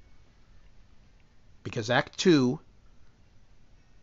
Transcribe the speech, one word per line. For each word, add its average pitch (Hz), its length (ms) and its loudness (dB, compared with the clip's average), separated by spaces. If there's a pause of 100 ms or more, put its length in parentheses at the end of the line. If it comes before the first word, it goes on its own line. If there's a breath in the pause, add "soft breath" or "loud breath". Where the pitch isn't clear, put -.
(1600)
Because 110 300 -8
Act 131 260 -2
two 147 420 2 (1400)